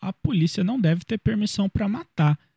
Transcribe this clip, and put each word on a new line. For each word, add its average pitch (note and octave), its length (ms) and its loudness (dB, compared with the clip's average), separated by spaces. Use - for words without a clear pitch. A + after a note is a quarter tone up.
a F#3+ 100 -6
polícia F3+ 540 0
não B3 160 -2
deve E3+ 240 2
ter A3+ 120 -4
permissão G#3 520 -2
pra - 180 -2
matar. E3 500 0